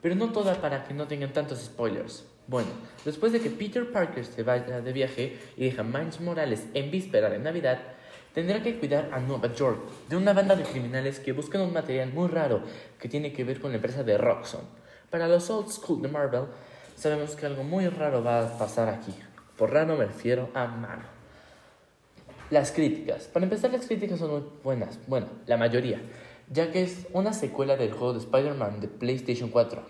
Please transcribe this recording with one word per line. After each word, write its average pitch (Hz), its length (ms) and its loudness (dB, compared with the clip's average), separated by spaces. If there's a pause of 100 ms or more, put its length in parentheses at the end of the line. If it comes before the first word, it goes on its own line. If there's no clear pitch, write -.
pero 175 140 2
no 226 160 2
toda 196 280 2
para 139 240 -2
que - 80 -10
no 143 140 -4
tengan 143 260 -4
tantos 147 280 -2
spoilers. - 680 -4 (220)
Bueno, 123 200 0 (360)
después 151 280 2
de 233 80 4
que 226 100 -2
Peter 240 400 -4
Parker 139 360 -2
se - 160 -8
vaya 123 380 0
de 123 120 -6
viaje 131 460 -2 (180)
y 127 80 -2
deja 127 180 0
a - 20 0
Miles 147 360 -4
Morales 156 440 -2 (100)
en 139 160 -2
víspera 113 400 2
de 104 80 -2
Navidad, 139 420 0 (540)
tendrá 180 280 0
que 226 160 -2
cuidar 143 340 2
a 131 80 -2
Nueva 127 340 0
York 127 240 2 (300)
de 156 80 0
una 196 160 6
banda 196 240 6
de 160 80 0
criminales 131 560 -2
que 131 120 -2
buscan - 280 -2
un 180 120 0
material 131 400 0
muy 170 160 0
raro 151 340 2 (360)
que 127 100 -8
tiene 147 240 -2
que 131 120 -4
ver 135 160 -4
con 143 100 -4
la 120 60 -2
empresa 123 260 -2
de 107 160 4
Roxxon. - 440 2 (460)
Para 170 200 0
los 175 220 6
old 214 200 -2
school - 320 -2
de 131 60 -2
Marvel, 139 380 0 (500)
sabemos 151 400 -2
que 151 100 -6
algo 139 160 -2
muy 180 260 2
raro 143 360 0
va 117 160 4
a 113 180 -2
pasar 113 300 2
aquí. 98 260 -4 (420)
Por 110 140 4
raro 160 260 4
me 120 100 2
refiero 120 480 0
a 123 120 0
malo. 113 380 -8 (1500)
Las 143 220 6
críticas. - 560 0
Para 180 160 2
empezar, 214 260 2
las 247 160 -2
críticas 196 320 -2
son 160 140 -2
muy 147 100 -2 (220)
buenas. 127 420 -2
Bueno, 127 220 0 (180)
la 120 100 4
mayoría, 117 440 2 (480)
ya 160 240 0
que 185 100 2
es - 300 -4
una 196 200 2
secuela 139 440 2
del 117 160 2
juego 123 220 0
de 113 60 -2
Spider-Man 127 600 2
de 101 80 -6
PlayStation 123 640 -2
cuatro. - 400 2